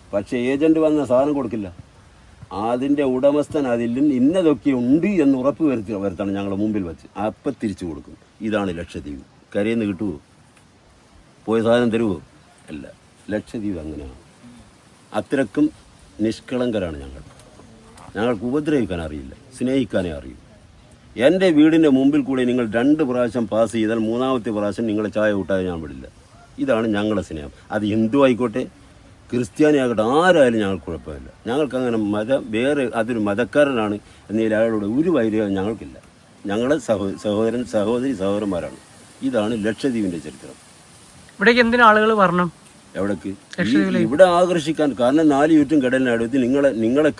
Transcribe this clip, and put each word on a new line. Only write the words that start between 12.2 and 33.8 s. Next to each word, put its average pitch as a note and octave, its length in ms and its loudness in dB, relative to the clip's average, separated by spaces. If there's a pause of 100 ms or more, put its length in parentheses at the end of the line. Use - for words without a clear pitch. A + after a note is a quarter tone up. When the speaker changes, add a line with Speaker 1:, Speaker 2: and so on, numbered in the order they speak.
Speaker 1:
അല്ല. C#2 120 -12 (500)
ലക്ഷദ്വീപ് G#2 500 -6
അങ്ങനെയാണ്. C#2+ 340 -12 (1000)
അത്രക്കും C3+ 480 0 (580)
നിഷ്കളങ്കരാണ് A2 800 -4
ഞങ്ങൾ. C2+ 200 -16 (920)
ഞങ്ങൾക്ക് A#2 360 -2
ഉപദ്രവിക്കാൻ C#3 560 0
അറിയില്ല, C#2 240 -12 (260)
സ്നേഹിക്കാനേ A#2 640 -2
അറിയൂ. C2 180 -16 (880)
എൻ്റെ F#3 200 4 (100)
വീടിൻ്റെ D#3 400 6
മുമ്പിൽ C#3 300 2
കൂടെ C3 240 -2
നിങ്ങൾ B2 160 0 (100)
രണ്ട് C#3+ 320 2
പ്രാവശ്യം B2 440 -2
പാസ് A2 260 0
ചെയ്താൽ A2 300 0
മൂന്നാമത്തെ B2 480 -2
പ്രാവശ്യം G#2 340 -2
നിങ്ങളെ G#2 260 -2
ചായ G#2+ 220 2
കൂട്ടാതെ F#2+ 320 -2
ഞാൻ E2+ 140 -6
വിടില്ല. C#2 220 -14 (560)
ഇതാണ് A#2 240 0 (100)
ഞങ്ങളുടെ G#2 320 -2
സ്നേഹം. D2 240 -12 (220)
അത് G#2+ 180 -2
ഹിന്ദു A2+ 340 0
ആയിക്കോട്ടെ, B2 360 0 (680)
ക്രിസ്ത്യാനി D3 520 2
ആകട്ടെ, A2 220 0 (160)
ആരായാലും D3 420 6
ഞങ്ങൾക്ക് F#2+ 240 -4
കുഴപ്പമില്ല. D2+ 420 -10 (200)
ഞങ്ങൾക്കങ്ങനെ B2+ 500 -2 (160)
മത-, A2+ 260 0 (140)
വേറെ C3+ 300 0 (160)
അതൊരു A2+ 280 -4
മതക്കാരനാണ് A2 680 0 (320)